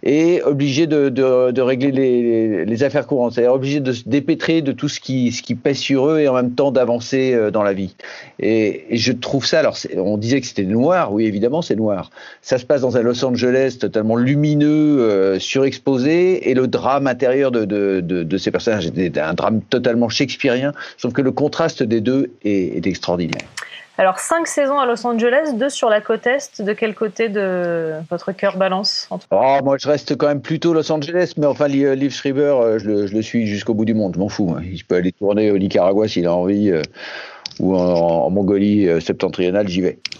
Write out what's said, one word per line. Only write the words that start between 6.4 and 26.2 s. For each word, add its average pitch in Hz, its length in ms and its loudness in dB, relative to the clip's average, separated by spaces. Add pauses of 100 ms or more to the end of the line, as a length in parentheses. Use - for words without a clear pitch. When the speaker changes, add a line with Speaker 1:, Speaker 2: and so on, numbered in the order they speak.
Speaker 1:
temps 139 200 0
d'avancer, 123 600 0
euh, 110 180 2
dans 107 120 0
la 101 100 2
vie. 95 240 -6 (420)
Et, 110 540 0
et 117 40 0
je 117 140 0
trouve - 340 -2
ça, 160 140 2
alors 135 160 2
c'est, - 240 -8
on 101 180 0
disait 117 220 0
que 123 80 -8
c'était 104 160 -4
noir, 120 480 2
oui 107 140 0
évidemment 113 360 0
c'est 120 140 -2
noir, 101 360 -2 (300)
ça - 160 -2
se 123 80 -6
passe 143 140 2
dans 127 160 0
un 123 60 4
Los 120 240 0
Angeles 127 520 0 (120)
totalement 110 260 0
lumineux, 147 840 2
euh, 98 400 2
surexposé, 139 1080 0
et 131 40 2
le 127 140 2
drame 139 400 0
intérieur 131 440 2
de, 113 140 0
de, 98 360 0
de, 85 220 -2
de 87 140 -2
ces 104 140 -2
personnages 101 360 0
était 85 320 -2
un 78 140 -2
drame 104 280 0
totalement 120 480 0
shakespearien. 135 600 -2 (260)
Je - 60 -16
trouve 120 100 -4
que 143 80 -2
le 131 100 2
contraste 147 520 -2
des 113 180 0
deux 131 300 0 (120)
est, 95 340 0
est 87 100 -2
extraordinaire. 87 540 -2 (560)
Speaker 2:
Alors, 185 220 2
cinq 330 280 -2
saisons 277 320 0
à 269 60 2
Los 233 200 -2
Angeles, 240 500 0
deux 240 140 0
sur 254 200 0
la 214 100 4
côte 214 260 -4